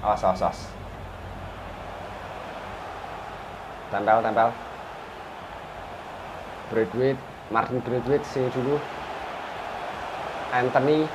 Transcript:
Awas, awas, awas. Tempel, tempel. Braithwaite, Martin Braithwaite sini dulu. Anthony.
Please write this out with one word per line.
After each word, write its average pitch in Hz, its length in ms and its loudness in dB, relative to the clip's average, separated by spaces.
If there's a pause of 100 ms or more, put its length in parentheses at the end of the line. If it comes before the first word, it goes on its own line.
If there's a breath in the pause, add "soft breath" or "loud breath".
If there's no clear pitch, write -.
Awas, 104 160 6
awas, 92 240 6
awas. - 160 2 (3250)
Tempel, 104 320 6
tempel. 113 280 6 (2250)
Braithwaite, 120 520 4 (280)
Martin 113 320 4
Braithwaite 127 480 2
sini 127 240 2
dulu. 131 240 4 (1800)
Anthony. 135 640 6